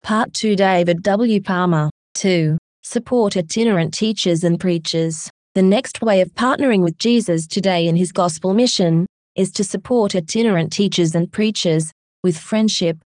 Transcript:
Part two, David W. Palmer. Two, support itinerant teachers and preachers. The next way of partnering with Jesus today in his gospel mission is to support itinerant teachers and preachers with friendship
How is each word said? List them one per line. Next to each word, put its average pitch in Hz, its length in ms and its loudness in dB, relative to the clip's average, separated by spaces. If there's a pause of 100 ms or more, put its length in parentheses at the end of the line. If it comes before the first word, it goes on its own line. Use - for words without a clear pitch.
Part 214 300 -2
two, 214 240 0
David 185 460 2
W. 208 400 0
Palmer. 175 480 0 (240)
Two, 165 420 0 (260)
support 240 540 -2
itinerant 180 560 0
teachers 185 500 -2
and 170 160 2
preachers. 165 720 -2 (260)
The 190 60 0
next 202 400 2
way 202 220 2
of 180 100 -2
partnering 247 500 0
with 165 140 0
Jesus 190 500 0
today 180 400 0
in 165 80 2
his 175 160 0
gospel 180 440 -2
mission 185 500 2 (320)
is 190 160 0
to 208 120 -2
support 208 520 -2
itinerant 180 560 0
teachers 175 420 0
and 165 160 0
preachers 170 640 -2 (320)
with 170 140 0
friendship 208 580 -2 (100)